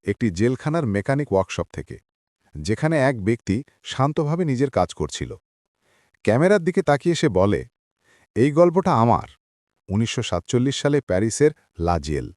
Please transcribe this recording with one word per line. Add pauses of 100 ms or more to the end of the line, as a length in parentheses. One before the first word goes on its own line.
একটি
জেলখানার
মেকানিক
ওয়ার্কশপ
থেকে, (580)
যেখানে
এক
ব্যক্তি (200)
শান্তভাবে
নিজের
কাজ
করছিল। (880)
ক্যামেরার
দিকে
তাকিয়ে
সে
বলে, (720)
"এই
গল্পটা
আমার, (600)
উনিশশো
সাতচল্লিশ
সালে
প্যারিসের (280)
লা
জেল।"